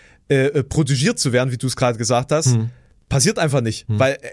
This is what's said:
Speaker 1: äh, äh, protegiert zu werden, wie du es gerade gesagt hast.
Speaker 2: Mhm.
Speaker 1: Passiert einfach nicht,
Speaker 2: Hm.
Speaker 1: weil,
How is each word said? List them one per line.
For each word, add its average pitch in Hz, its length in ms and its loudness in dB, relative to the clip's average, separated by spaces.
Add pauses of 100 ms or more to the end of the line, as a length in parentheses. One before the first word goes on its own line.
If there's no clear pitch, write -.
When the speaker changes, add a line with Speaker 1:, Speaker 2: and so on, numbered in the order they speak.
(300)
Speaker 1:
äh, 135 180 2
äh, 143 160 0
protegiert 143 540 0
zu 135 140 -2
werden, 123 220 0
wie 123 40 -6
du 131 100 -6
es 123 100 -6
gerade 123 200 0
gesagt 120 360 0
hast. 151 140 0 (100)
Speaker 2:
Mhm. 113 140 -4 (360)
Speaker 1:
Passiert 131 320 0
einfach 143 220 0
nicht, 113 260 -4
Speaker 2:
Hm. 107 100 -2
Speaker 1:
weil, 135 220 2 (140)